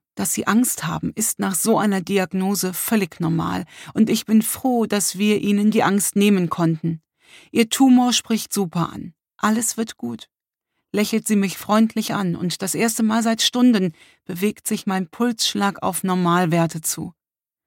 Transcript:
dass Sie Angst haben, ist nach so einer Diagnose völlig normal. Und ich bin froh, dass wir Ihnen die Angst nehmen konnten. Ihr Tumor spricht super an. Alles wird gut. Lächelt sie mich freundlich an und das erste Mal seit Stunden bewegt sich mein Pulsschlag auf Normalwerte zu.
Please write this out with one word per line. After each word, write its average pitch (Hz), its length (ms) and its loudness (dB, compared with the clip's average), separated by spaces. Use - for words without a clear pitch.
dass - 180 -4
Sie - 140 -4
Angst 233 380 0
haben, 165 320 -4
ist - 240 -4
nach 196 160 -2
so 180 240 2
einer 196 220 0
Diagnose 190 680 -2
völlig 190 480 -4
normal. 170 460 -2
Und 220 160 4
ich 220 160 -2
bin 214 160 4
froh, 240 420 0
dass 202 320 -2
wir 208 240 2
Ihnen 208 300 2
die 214 100 2
Angst 196 340 0
nehmen 202 360 2
konnten. 165 500 -2
Ihr 226 160 2
Tumor 247 460 4
spricht - 400 -2
super 175 400 -2
an. - 220 -14
Alles 220 400 -2
wird 220 220 -8
gut. 240 320 -12
Lächelt 214 340 0
sie 220 100 2
mich 196 220 0
freundlich 220 560 0
an 190 220 -2
und - 260 -4
das 196 140 -4
erste 226 260 0
Mal 226 220 2
seit 226 180 0
Stunden 240 520 4
bewegt 190 440 -4
sich 208 180 -4
mein 190 220 -2
Pulsschlag 220 720 -2
auf 185 220 -4
Normalwerte 175 760 2
zu. - 340 -8